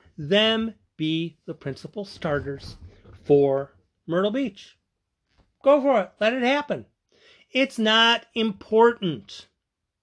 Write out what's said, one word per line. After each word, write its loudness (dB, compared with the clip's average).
them 0
be -6
the -12
principal -12
starters -8
for 2
Myrtle -2
Beach. -8
Go 6
for 2
it. -10
Let 2
it -4
happen. -2
It's -2
not 2
important 0